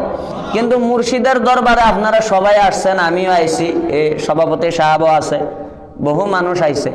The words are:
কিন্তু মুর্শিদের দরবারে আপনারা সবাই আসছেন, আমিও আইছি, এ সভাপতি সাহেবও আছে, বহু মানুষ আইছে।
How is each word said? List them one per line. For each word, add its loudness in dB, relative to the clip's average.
কিন্তু 0
মুর্শিদের 0
দরবারে 2
আপনারা 2
সবাই 2
আসছেন, 2
আমিও 0
আইছি, 0
এ 0
সভাপতি 0
সাহেবও 2
আছে, 2
বহু 0
মানুষ -2
আইছে। -2